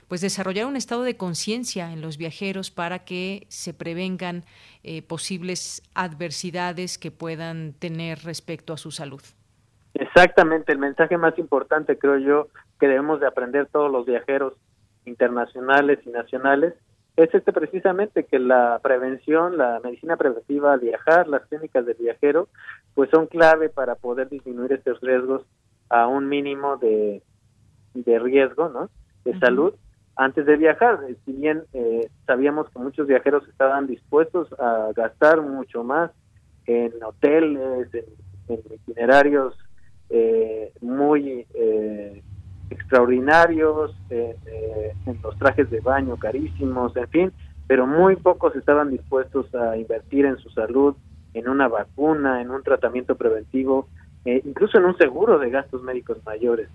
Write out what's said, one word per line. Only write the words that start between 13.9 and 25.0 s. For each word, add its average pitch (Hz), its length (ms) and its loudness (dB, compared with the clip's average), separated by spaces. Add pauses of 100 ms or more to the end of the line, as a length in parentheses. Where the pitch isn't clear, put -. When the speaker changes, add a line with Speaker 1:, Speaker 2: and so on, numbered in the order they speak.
Speaker 2:
los 123 140 -2
viajeros 131 480 -2 (500)
internacionales 127 1000 0
y 123 60 -12
nacionales, 139 640 0 (440)
es 160 160 6
este 196 180 2
precisamente, 185 720 -2
que - 160 0
la 123 420 4
prevención, 139 760 0
la 120 260 0
medicina 123 320 -6
preventiva 143 560 0
al 135 80 2
viajar, 160 480 2
las 143 200 -4
clínicas 151 380 -4
del 117 140 -4
viajero, 143 480 0 (460)
pues 139 160 2
son 160 180 4
clave 160 400 6
para 127 280 -4
poder 127 340 -6
disminuir 127 420 -8
estos 127 300 -2